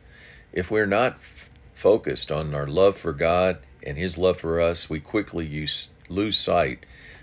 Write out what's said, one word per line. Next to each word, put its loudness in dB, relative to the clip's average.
If -4
we're 2
not 2
f-, -20
focused 2
on -2
our -4
love 4
for -6
God 2
and -8
his -4
love 2
for -2
us, 0
we -4
quickly -4
use, -2
lose -2
sight 0